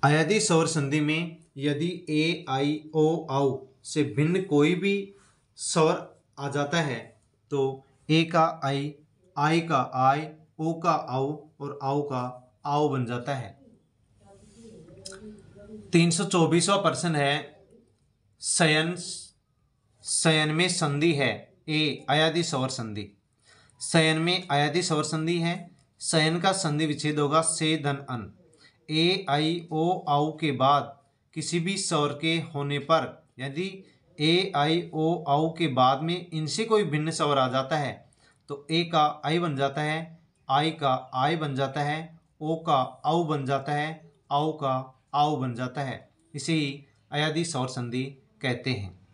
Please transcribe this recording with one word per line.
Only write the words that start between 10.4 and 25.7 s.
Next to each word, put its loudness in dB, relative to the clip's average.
ओ -2
का 2
औ -2
और -8
औ -2
का -8
आओ 2
बन 0
जाता -6
है। -8
तीन 4
सौ -2
चौबीसवाँ 2
प्रश्न 0
है, -2
शयन, 2
शयन 2
में 2
संधि 2
है 0
ए -2
अयादि 4
स्वर -2
संधि। -8
शयन 2
में -2
अयादि 2
स्वर 0
संधि -2
है, -4